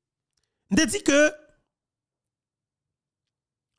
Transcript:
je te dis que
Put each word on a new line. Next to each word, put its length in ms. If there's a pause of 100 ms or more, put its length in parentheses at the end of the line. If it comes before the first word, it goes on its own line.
(720)
je 60
te 80
dis 180
que 300 (2500)